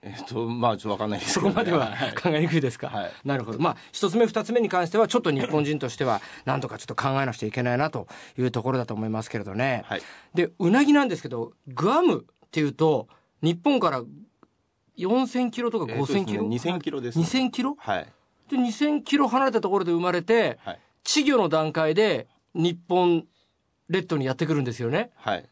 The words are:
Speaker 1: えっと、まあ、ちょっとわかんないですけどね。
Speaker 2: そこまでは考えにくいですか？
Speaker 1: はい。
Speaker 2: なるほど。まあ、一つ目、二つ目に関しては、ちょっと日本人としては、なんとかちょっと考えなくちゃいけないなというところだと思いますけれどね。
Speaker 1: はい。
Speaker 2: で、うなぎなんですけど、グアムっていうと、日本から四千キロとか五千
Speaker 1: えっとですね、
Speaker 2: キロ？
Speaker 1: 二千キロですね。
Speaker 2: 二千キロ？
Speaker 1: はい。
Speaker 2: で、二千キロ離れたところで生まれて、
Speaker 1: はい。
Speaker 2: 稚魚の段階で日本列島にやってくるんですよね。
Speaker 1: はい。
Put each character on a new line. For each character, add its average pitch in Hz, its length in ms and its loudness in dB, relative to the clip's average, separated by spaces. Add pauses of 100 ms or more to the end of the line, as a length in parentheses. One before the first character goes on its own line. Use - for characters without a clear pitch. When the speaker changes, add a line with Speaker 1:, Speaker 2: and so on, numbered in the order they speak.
Speaker 1:
え 101 200 -14
っ - 40 -14
と、 117 220 -6
ま 120 240 0
あ、 101 60 -2
ち - 40 -14
ょ - 0 -
っ - 20 -20
と 107 80 -6
わ 98 80 -4
か 107 80 -2
ん - 20 -4
な 101 80 -4
い - 20 -6
で - 60 -10
す - 140 0
け - 20 -
ど 190 60 2
ね。 196 60 0
Speaker 2:
そ 208 60 0
こ 226 60 0
ま - 0 -
で 175 100 0
は 120 160 0 (300)
考 180 80 0
え 151 100 2
に 165 80 2
く 151 80 0
い 160 60 2
で 135 80 0
す - 80 -12
か？ - 120 -8
Speaker 1:
は 101 180 -6
い。 - 40 -10 (140)
Speaker 2:
な 139 100 0
る 127 80 -4
ほ 107 80 -10
ど。 - 80 -8
ま 160 120 2
あ、 - 60 -6 (140)
一 196 200 -2
つ 190 60 2
目、 233 100 6
二 220 160 -2
つ 220 100 -4
目 240 80 4
に 208 80 0
関 180 160 2
し 165 60 -6
て 202 80 2
は、 226 80 6
ち - 80 -2
ょ 247 40 6
っ - 40 -10
と 165 80 2
日 139 160 0
本 151 180 2
人 147 140 -2
と 131 100 -4
し - 80 -14
て 139 80 0
は、 110 160 2 (240)
な 131 100 0
ん 117 60 -2
と 120 80 -6
か 117 80 -12
ち - 60 -14
ょ - 20 -16
っ - 0 -
と 120 100 -10
考 - 140 0 (100)
え 139 60 2
な 123 80 -2
く - 20 -8
ち - 80 -8
ゃ 110 40 -2
い 107 40 -4
け 127 120 -2
な 123 100 2
い 123 60 2
な 151 100 0
と 113 180 -8 (300)
い 123 60 0
う 127 80 2
と 120 100 -2
こ 123 100 -2
ろ 135 60 0
だ 123 80 -2
と 117 80 -8
思 107 120 -4
い 110 40 -4
ま 110 140 -4
す - 80 -12
け 113 80 -4
れ 104 40 -8
ど 98 120 -10
ね。 123 320 -2
Speaker 1:
は 101 100 -6
い。 85 40 -6 (340)
Speaker 2:
で、 175 240 2
う 175 100 2
な 262 160 6
ぎ 294 80 6
な 285 100 6
ん 254 60 0
で 180 60 -2
す - 80 -10
け 131 60 -8
ど、 117 240 -6 (140)
グ 143 240 0
ア 302 100 4
ム 240 220 4
っ - 280 -20
て 160 80 -2
い 151 40 2
う 143 80 0
と、 143 360 2 (340)
日 170 140 2
本 262 240 2
か 180 100 2
ら 131 140 -4 (920)
四 226 320 0
千 247 220 -2
キ 240 120 -8
ロ 233 100 0
と 226 80 -2
か 156 80 -4
五 113 40 -8
千 113 60 -4
Speaker 1:
え 139 60 0
っ - 20 -2
と 135 80 -2
で - 0 -
す - 60 -
ね、 190 60 -2
Speaker 2:
キ 104 120 -4
ロ？ 101 60 -2
Speaker 1:
二 113 160 -2
千 170 200 -2
キ 151 120 -6
ロ 143 100 -4
で 120 100 -6
す 123 60 -2
ね。 165 60 4
Speaker 2:
二 165 40 0
千 254 240 0
キ 247 120 -4
ロ？ 277 140 -2
Speaker 1:
は 101 200 -4
い。 78 100 -8 (400)
Speaker 2:
で、 285 120 -2
二 247 120 0
千 294 300 0
キ 294 160 -2
ロ 277 100 4
離 254 180 2
れ 262 60 2
た 226 80 2
と 185 120 -2
こ 196 80 4
ろ 185 60 -2
で 170 60 0
生 170 80 2
ま 175 120 0
れ 175 100 0
て、 175 420 2
Speaker 1:
は 95 100 -10
い。 - 60 -16 (240)
Speaker 2:
稚 294 220 2
魚 277 140 4
の 185 100 4
段 156 240 2
階 160 220 2
で 196 320 2 (260)
日 170 220 0 (120)
本 175 380 4 (640)
列 180 200 -2
島 160 80 0
に 135 80 0
や 131 80 0
っ - 20 -4
て 160 100 0
く 151 80 0
る 147 80 2
ん - 40 0
で 123 60 -4
す 117 120 -6
よ 117 80 0
ね。 214 240 -2
Speaker 1:
は - 200 -4
い。 82 160 -10